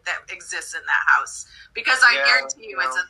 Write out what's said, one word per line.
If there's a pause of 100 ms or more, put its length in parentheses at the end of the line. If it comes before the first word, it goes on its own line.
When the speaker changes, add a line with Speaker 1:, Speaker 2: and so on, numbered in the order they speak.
Speaker 1:
that
exists
in
that
house. (260)
Because
I
Speaker 2:
Yeah,
Speaker 1:
guarantee
you
Speaker 2:
you
Speaker 1:
it's
Speaker 2:
know.
Speaker 1:
a